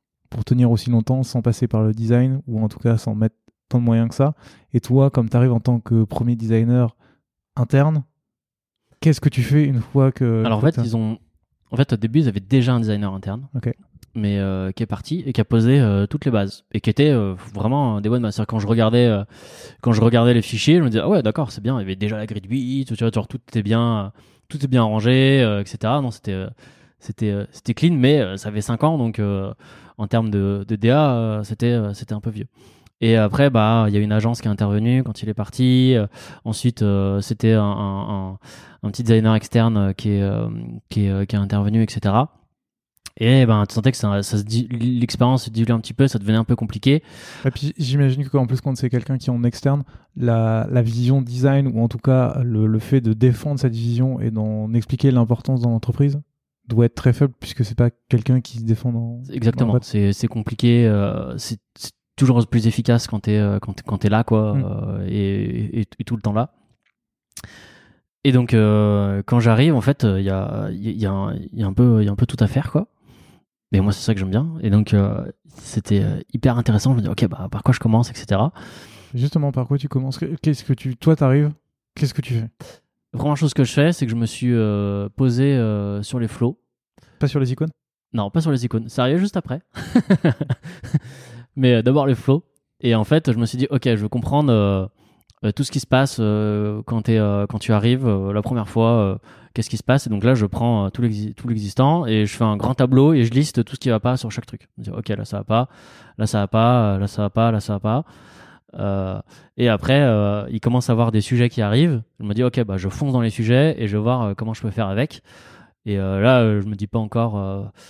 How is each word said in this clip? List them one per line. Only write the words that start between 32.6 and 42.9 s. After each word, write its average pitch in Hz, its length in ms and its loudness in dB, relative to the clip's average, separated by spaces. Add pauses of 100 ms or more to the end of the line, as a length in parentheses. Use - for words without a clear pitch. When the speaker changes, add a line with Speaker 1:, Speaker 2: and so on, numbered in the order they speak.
Speaker 2:
Et 113 160 4
après, 113 360 4
bah, 110 360 4
il 104 60 0
y 101 40 2
a - 20 2
une 104 120 0
agence 110 300 0
qui - 60 -6
est 107 40 -2
intervenue 107 520 0
quand 113 180 -8
il 104 80 -8
est 104 60 -6
parti. 127 600 2
Euh, 104 120 2 (380)
ensuite, 117 360 -2
euh, 98 400 0
c'était 110 320 0
un, 107 100 4
un, 101 680 -6
un, 95 60 -14 (440)
un 104 80 -6
petit 110 140 -8
designer 110 320 4
externe, 113 420 0
euh, 98 160 0
qui 107 160 -6
est, 101 140 0
euh, 110 260 -4 (400)
qui 104 160 0
est, 98 60 0
euh, 98 140 0
qui 104 100 -6
est 101 40 2
intervenu, 104 440 0
et 107 80 -2
cetera. 107 420 0 (840)